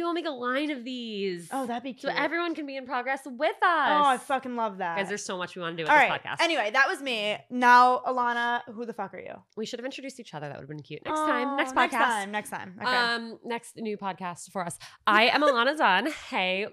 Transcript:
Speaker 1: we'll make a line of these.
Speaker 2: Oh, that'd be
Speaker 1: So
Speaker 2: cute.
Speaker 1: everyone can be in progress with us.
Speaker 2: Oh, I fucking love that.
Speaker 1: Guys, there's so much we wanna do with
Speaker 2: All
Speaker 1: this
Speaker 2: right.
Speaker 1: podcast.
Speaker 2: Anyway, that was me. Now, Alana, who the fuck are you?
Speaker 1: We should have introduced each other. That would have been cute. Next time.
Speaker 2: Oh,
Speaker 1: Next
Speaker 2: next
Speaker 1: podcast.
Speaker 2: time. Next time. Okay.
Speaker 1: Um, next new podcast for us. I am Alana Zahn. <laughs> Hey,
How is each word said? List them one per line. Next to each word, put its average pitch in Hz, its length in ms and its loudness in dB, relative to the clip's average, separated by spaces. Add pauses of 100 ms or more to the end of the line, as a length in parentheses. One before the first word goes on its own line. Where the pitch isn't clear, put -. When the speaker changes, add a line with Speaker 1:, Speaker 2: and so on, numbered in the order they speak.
Speaker 1:
we'll 339 100 -2
make 330 140 -4
a - 20 -2
line 262 400 -2
of 254 160 -6
these. 202 680 -6
Speaker 2:
Oh, 262 140 -4
that'd 233 160 -6
be 262 180 -10
Speaker 1:
So 269 100 -4
Speaker 2:
cute. 269 120 -2
Speaker 1:
everyone 330 320 -2
can 294 140 -8
be 269 100 -10
in 262 80 -10
progress 262 400 -4
with 269 240 -2
us. - 140 -4
Speaker 2:
Oh, 302 420 4
I 262 160 4
fucking 254 340 -4
love 214 220 -4
that. 170 200 -2
Speaker 1:
Guys, 196 120 -2
there's 202 160 -6
so 190 140 -6
much 175 160 -8
we 185 80 -10
wanna 165 120 -4
do 165 60 -4
with 156 80 0
Speaker 2:
All 294 80 8
Speaker 1:
this 247 100 8
Speaker 2:
right. 156 160 -2
Speaker 1:
podcast. 123 180 -6
Speaker 2:
Anyway, 285 300 0
that 269 160 4
was 330 140 -4
me. 214 340 -2 (140)
Now, 247 560 8
Alana, 240 560 0 (100)
who 226 140 -10
the 233 80 -8
fuck 190 220 -10
are - 40 -12
you? - 140 -12 (220)
Speaker 1:
We 220 100 -6
should 233 140 -8
have 240 80 -8
introduced 262 320 -12
each 208 160 -16
other. 147 140 -8
That 135 80 -10
would - 80 -14
have 139 40 -16
been 151 140 -12
cute. - 200 -14
Next 311 160 -4
time. 269 280 0
Speaker 2:
Oh, 277 80 -4
Speaker 1:
Next 277 180 0
Speaker 2:
next 262 220 2
Speaker 1:
podcast. 233 40 2
Speaker 2:
time. 214 320 0
Next 208 200 -6
time. 180 280 -10
Okay. 247 160 0
Speaker 1:
Um, 233 480 -2
next 233 320 -8
new 214 220 -6
podcast 185 540 -8
for 190 120 -4
us. 170 140 -6 (300)
I 214 220 8
am 285 120 4
Alana 277 340 4
Zahn. 220 320 4 (120)
<laughs> - 100 -16
Hey, 190 440 -2